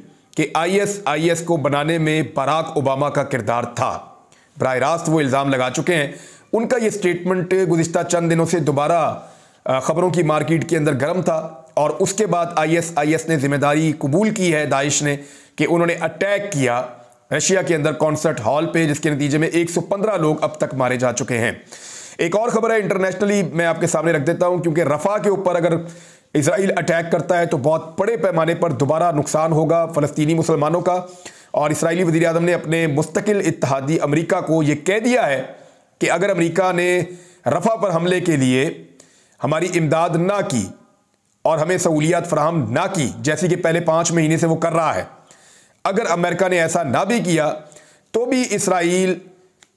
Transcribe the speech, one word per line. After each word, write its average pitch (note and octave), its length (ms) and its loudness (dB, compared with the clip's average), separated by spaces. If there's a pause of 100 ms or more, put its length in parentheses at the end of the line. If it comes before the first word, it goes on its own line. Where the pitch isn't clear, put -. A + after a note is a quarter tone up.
(360)
कि D#3 200 -2
आईएसआईएस E3+ 840 0
को E3+ 140 0
बनाने D3 420 0
में D#3 360 -2
बराक D3 420 -2
ओबामा C3+ 320 0
का C#3+ 140 0
किरदार A#2+ 420 -2
था। - 600 -6 (340)
बराह B2+ 180 0
रास्त D#3+ 320 0
वो D#3+ 120 2
इल्ज़ाम C#3 300 0
लगा B2+ 200 0
चुके E3 240 -2
हैं। C#3+ 200 -2 (380)
उनका A3+ 240 0
ये A3+ 140 0
स्टेटमेंट F3+ 800 0
गुज़िश्ता E3 340 0
चंद E3+ 260 0
दिनों E3 180 2
से F3+ 140 0
दोबारा, D3 680 0 (360)
अ, C3 140 0
ख़बरों F3 300 0
की E3 120 0
मार्केट D3+ 460 0
के E3 80 0
अंदर D3+ 180 0
गर्म D#3 280 -2
था D#3+ 440 -4 (100)
और D3 140 2
उसके G3 360 0
बाद E3+ 320 -2
आईएसआईएस D#3+ 720 0
ने D#3+ 80 2
जिम्मेदारी C#3+ 560 2
कबूल D#3 380 0
की F#3 200 0
है, D3+ 160 0
दाइश C#3 360 0
ने, C#3+ 140 0 (420)
कि D3 60 2
उन्होंने E3+ 300 2
अटैक F#3+ 560 -2
किया B2+ 380 0 (440)
रशिया F3 300 2
के E3+ 120 0
अंदर D3+ 180 0
कॉन्सर्ट G#3 480 0
हॉल C#3 260 0
पे, E3 200 0
जिसके D3 240 0
नतीजे C#3+ 280 0
में D#3 100 2
एक E3 220 0
सौ F3 100 -2
पन्द्रह G3+ 360 -2
लोग D#3 280 0
अब D3+ 160 -4
तक D3 140 -2
मारे B2+ 220 0
जा B2 160 0
चुके B2 220 -4
हैं। A2+ 280 -2 (580)
एक E3 140 0
और A3+ 160 0
ख़बर A3 220 0
है, A3 80 2
इंटरनेशनली G3 640 0
मैं E3 240 -2
आपके E3 200 0
सामने E3 260 0
रख D3+ 100 2
देता E3+ 240 0
हूँ, F3+ 140 0
क्योंकि E3+ 220 0
रफ़ा D3+ 360 0
के G#3 120 0
ऊपर F#3 260 0
अगर E3 300 0 (480)
इसराइल F#3+ 360 2
अटैक E3+ 420 0
करता F3 260 2
है E3+ 80 2
तो E3+ 120 -2
बहुत D#3 420 -2
बड़े A3+ 160 0
पैमाने E3 380 0
पर E3+ 180 0
दोबारा D#3 400 2
नुकसान D#3 400 0
होगा D#3+ 340 2
फ़लस्तीनी D#3 480 0
मुसलमानों E3 460 2
का। F3+ 280 0 (460)
और D3 180 0
इसराइली E3+ 320 0
वज़ीर E3 220 2
आज़म E3 160 0
ने F3 100 2
अपने E3 340 0
मुस्तकिल G3 580 0
इत्तेहादी C#3 540 0
अमेरिका D#3+ 420 0
को D#3+ 220 0
ये D3 120 2
कह F#3 240 -2
दिया A#3+ 240 2
है C#3 340 -2 (440)
कि E3+ 60 0
अगर E3+ 240 2
अमेरिका F3 420 0
ने F3 360 0 (400)
रफ़ा F3 260 0
पर G#3 160 0
हमले F3 300 2
के E3 160 2
लिए C3 520 2 (540)
हमारी D#3 240 0
इमदाद E3 500 0
ना F#3+ 240 0
की A2+ 340 -4 (680)
और D#3 140 2
हमें E3+ 200 0
सहूलियात E3+ 480 0
फराहम D3+ 440 0
ना D#3 160 0
की, D#3 340 -2
जैसी D3+ 280 0
कि F3 80 2
पहले E3+ 240 0
पाँच E3 320 0
महीने D#3+ 260 2
से E3+ 80 2
वो D#3+ 100 2
कर E3 160 -2
रहा D#3+ 200 2
है, F#2 160 -4 (800)
अगर F#3 200 0
अमेरिका F3 420 0
ने F3+ 100 2
ऐसा E3 240 0
ना C#3+ 220 0
भी A#3 160 0
किया D#3+ 300 0 (640)
तो A#3 120 0
भी B3+ 160 0
इसराइल F3+ 800 0 (560)